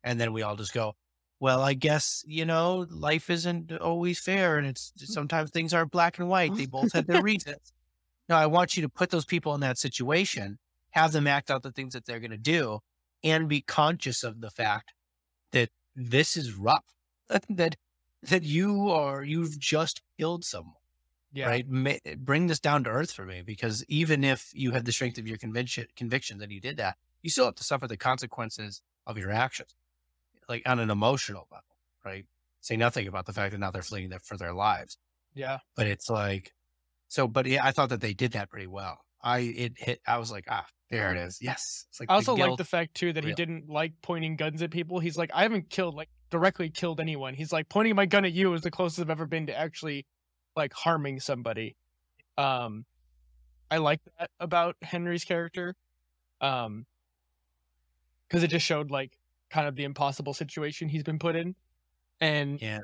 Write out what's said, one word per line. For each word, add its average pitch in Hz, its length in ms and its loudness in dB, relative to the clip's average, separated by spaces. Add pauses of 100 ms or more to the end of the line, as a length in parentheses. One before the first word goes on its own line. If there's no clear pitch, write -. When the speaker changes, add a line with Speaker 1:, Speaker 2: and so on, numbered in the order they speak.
Speaker 1:
And 123 160 -2
then 113 140 2
we 110 80 -4
all 104 160 -2
just 104 160 -8
go, 110 220 -2 (440)
"Well, 131 220 4
I 139 140 4
guess, 147 520 2
you 156 180 -2
know, 170 440 2
life 156 400 -2
isn't 170 440 -2
always 170 460 0
fair. 185 380 2
And 147 100 2
it's, - 280 -8
Speaker 2:
<laughs> - 20 -20
Speaker 1:
sometimes 156 540 -2
things 165 220 0
aren't 165 180 4
black 175 280 4
and 175 100 -2
white. 185 260 4
They 143 100 -2
both 135 280 0
had 160 140 4
their 175 160 6
Speaker 2:
<laughs> - 0 -
Speaker 1:
reasons." 175 480 -2 (580)
No, 170 80 6
I 156 100 8
want 165 300 4
you 170 60 0
to 143 60 -2
put - 200 0
those 165 160 0
people 156 280 0
in 147 80 -2
that 131 160 0
situation, 131 800 0 (340)
have 160 200 6
them 147 160 4
act 143 240 2
out 131 100 0
the 135 120 -10
things 131 200 -10
that 120 120 -12
they're 117 160 -8
gonna 110 160 -10
do, 117 420 0 (440)
and 160 260 4
be 147 120 2
conscious 151 600 0
of 113 180 -8
the 110 80 -12
fact 107 440 -2 (580)
that 120 180 4 (260)
this 131 420 2
is 127 160 -6
rough, 107 320 2 (240)
<laughs> - 400 -2
that, 175 260 2 (480)
that 165 200 2
you 196 460 2
are, 139 340 0
you've 156 360 -2
just 156 420 0 (160)
killed 170 280 -4
someone. 85 300 -10 (580)
Speaker 2:
Yeah. 135 140 -4
Speaker 1:
Right? 127 200 0
Ma-, 131 300 0 (200)
bring 143 300 2
this 160 140 0
down 147 240 2
to 117 60 -2
earth 143 200 -2
for 95 140 -12
me, 92 160 -10
because 110 480 -4
even 156 340 2
if 135 300 0
you 131 180 -2
have 120 140 -2
the 120 80 0
strength 120 240 -2
of 110 100 -12
your 110 100 -8
conviction, 117 500 -6 (100)
convictions 113 440 -4
and 104 100 -12
you 98 100 -12
did 143 160 -8
that, 98 180 -2 (280)
you 165 60 -6
still 254 160 4
have 233 100 -2
to - 100 -12
suffer 131 220 -2
the 113 100 -6
consequences 113 840 -4 (240)
of 110 120 -8
your 95 140 -4
actions, 120 440 -2 (720)
like, 117 180 -6
on 127 140 4
an 110 100 2
emotional 104 640 2
level, - 240 -20 (300)
right? 98 200 -10 (360)
Say 113 160 -4
nothing 117 300 2
about 92 180 -6
the 107 80 -10
fact 101 180 -2
that 104 80 -8
now 98 120 -2
they're 95 100 -6
fleeing 95 280 -8
their, 92 100 -12
for - 180 -12
their 87 160 -6
lives. 98 440 0 (380)
Speaker 2:
Yeah. 135 220 -6 (180)
Speaker 1:
But 110 120 0
it's 101 220 -6
like, 101 440 -2 (560)
so, 135 180 0
but 127 180 0
yeah, 131 180 2
I 135 80 4
thought 135 180 2
that 120 120 -2
they 104 140 -2
did 123 160 0
that 101 180 -6
pretty 101 160 -12
well. 95 320 -10 (240)
I, 123 180 2
it 120 380 -4
hit, - 300 -4
I 117 100 2
was 117 140 -6
like, 101 180 -12
"Ah, 101 160 -4 (240)
there 104 240 0
it 87 60 -2
is. 87 200 -8
Yes." - 520 -8
It's - 80 -20
like 123 100 -12
Speaker 2:
I 185 40 6
Speaker 1:
the 196 40 6
Speaker 2:
also 240 160 2
like - 140 4
Speaker 1:
guilt 127 100 0
Speaker 2:
the 170 80 -2
fact 170 300 -2
too 175 180 0
that 151 100 -4
he 151 40 -2
Speaker 1:
real. 156 80 -4
Speaker 2:
didn't 160 340 -6
like 160 320 -2
pointing 160 340 -2
guns 156 280 -2
at 165 80 -4
people. 170 280 -2
He's 165 160 -2
like, 170 160 -2
"I 175 120 4
haven't 214 260 2
killed, 175 240 0
like, 151 160 -12 (220)
directly 170 400 4
killed 165 280 -2
anyone." 139 360 -4
He's 156 180 -6
like, 156 160 -2
"Pointing 214 260 4
my 196 120 6
gun 196 180 6
at 175 80 0
you 185 220 4
is 160 80 -2
the 170 80 -2
closest 175 280 0
I've 160 120 -2
ever 160 160 -2
been 160 200 -2
to 120 80 -6
actually, 147 520 -6 (480)
like, 147 180 0
harming 143 460 0
somebody." 117 560 -4 (600)
Um, 123 500 -2 (840)
I 160 80 2
like 156 240 4 (160)
that 170 220 -6
about 175 420 2
Henry's 175 420 -4
character. 175 520 -4 (640)
Um, 120 460 -2 (1400)
'cause 170 120 4
it 165 80 4
just 160 160 2
showed, 151 240 0
like, 135 300 -4 (320)
kind 151 160 2
of 139 80 -4
the 143 80 -6
impossible 139 500 -2
situation 151 560 -6
he's 151 140 -4
been 156 160 -4
put 165 160 0
in. 170 200 -4 (640)
And 147 400 0
Speaker 1:
Yeah. 107 240 -6